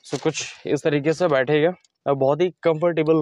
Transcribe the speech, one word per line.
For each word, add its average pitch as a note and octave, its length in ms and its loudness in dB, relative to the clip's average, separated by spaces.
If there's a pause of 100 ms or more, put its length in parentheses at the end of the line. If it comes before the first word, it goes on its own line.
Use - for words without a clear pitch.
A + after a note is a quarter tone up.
(120)
तो C#3+ 60 -2
कुछ - 280 -4 (200)
इस - 180 -2
तरीके D3 300 0
से F3+ 140 0
बैठेगा D3 460 2 (320)
और C#3 100 0
बहुत C#3 260 0
ही F#3 80 2 (140)
कंफर्टेबल D#3+ 580 2